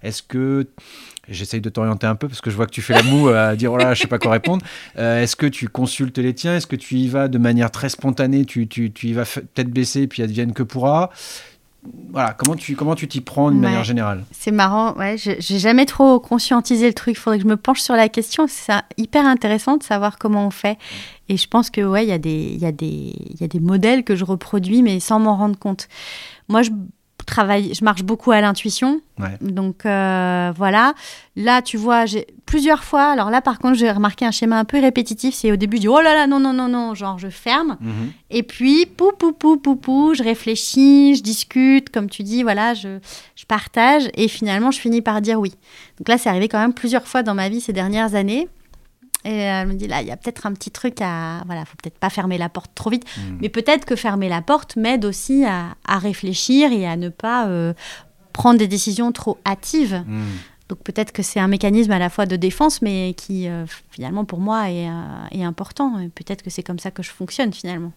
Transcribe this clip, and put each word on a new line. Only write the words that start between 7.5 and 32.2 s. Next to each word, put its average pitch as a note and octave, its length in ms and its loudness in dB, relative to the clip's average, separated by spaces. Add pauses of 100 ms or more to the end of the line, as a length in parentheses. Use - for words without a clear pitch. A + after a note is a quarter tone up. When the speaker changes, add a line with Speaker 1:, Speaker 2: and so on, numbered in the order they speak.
Speaker 1:
très - 180 -6
spontanée ? C3+ 560 0
Tu, A#2 220 -4
tu, A2+ 260 -4
tu A#2 160 -8
y A2+ 40 -2
vas A#2 120 -2
f-, B2+ 180 -10 (120)
tête B2 160 -2
baissée, B2+ 360 0
puis B2 160 -6
advienne A2+ 300 -2
que C3 100 -4
pourra ? C#3 480 0 (1000)
Voilà, A#2 220 -2
comment D#3 220 0
tu, C#3+ 200 -8
comment D#3 180 0
tu D#3 140 -8
t'y B2+ 140 -6
prends D3 280 0
de C#3+ 40 4
Speaker 2:
Ouais. C3 80 4
Speaker 1:
manière A#2 220 2
générale ? G#2 480 -2
Speaker 2:
C'est - 180 -6
marrant, G#3 460 2
ouais, G3+ 200 -4
je, G#3 220 -6
j'ai G3 200 -4
jamais A#3+ 280 6
trop C4+ 340 6
conscientisé A#3+ 680 2
le A3+ 60 6
truc. - 240 -2
Faudrait G#3+ 220 0
que F#3+ 60 -2
je G#3+ 40 4
me G#3+ 80 4
penche C4 240 0
sur - 160 -2
la A3 140 6
question. A#3 380 0
C'est - 240 -6 (260)
hyper C#4 260 2
intéressant B3+ 540 2
de - 40 -2
savoir G#3 360 -2
comment G#3 280 0
on G3+ 40 0
fait. G#3 260 -4 (540)
Et F#3+ 80 0
je - 100 -2
pense A#3+ 220 2
que, - 100 -4
ouais, G3+ 240 2
il A3 60 0
y - 20 0
a E3+ 60 0
des, D#3 340 -4
il - 80 -8
y E3+ 60 -2
a D#3+ 60 0
des, D3 420 -8 (160)
il - 100 -14
y E3+ 40 -4
a E3 40 -6
des E3 120 -2
modèles G3 440 4
que G#3 100 0
je F#3 120 -2
reproduis, F#3+ 560 0
mais F#3+ 180 2
sans A3 200 0
m'en G#3+ 180 2
rendre G#3 200 0
compte. G3 300 -6 (600)
Moi, G#3+ 140 4
je A3+ 80 2 (600)
travaille, G3+ 440 2
je G#3+ 100 -2
marche F#3+ 180 2
beaucoup A3+ 300 2
à G#3+ 80 6
l'intuition. A3 600 0 (180)
Speaker 1:
Ouais. G2 220 -6
Speaker 2:
Donc, F#3+ 460 -4
euh, F#3 720 0
voilà. G#3 380 4 (420)
Là, A#3+ 260 4
tu B3 140 -8
vois, A#3 300 2
j'ai G#3 200 -4 (200)